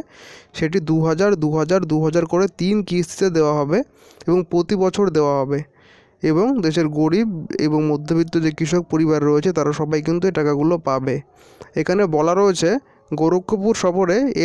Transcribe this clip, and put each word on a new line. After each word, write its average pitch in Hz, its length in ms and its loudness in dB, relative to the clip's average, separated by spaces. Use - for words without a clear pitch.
সেটি 165 260 -2
দু 160 240 0
হাজার, 165 320 0
দু 151 200 -2
হাজার, 160 300 0
দু 151 160 0
হাজার 160 240 0
করে 175 200 0
তিন 190 240 0
কিস্তিতে 180 480 -2
দেওয়া 156 240 2
হবে 151 240 0
এবং 175 120 2
প্রতি 175 260 0
বছর 185 340 0
দেওয়া 151 280 2
হবে। 139 200 -2
এবং 160 240 2
দেশের 160 280 0
গরিব 156 400 0
এবং 151 140 0
মধ্যবিত্ত 165 420 -2
যে 156 140 0
কৃষক 170 240 0
পরিবার 156 300 2
রয়েছে, 147 300 2
তারা 147 200 0
সবাই 151 300 -2
কিন্তু 170 240 -2
এই 185 120 0
টাকাগুলো 147 400 2
পাবে। 131 380 -2
এখানে 180 320 0
বলা 156 280 2
রয়েছে, 185 360 2
গোরক্ষপুর 185 640 0
সফরে 180 420 0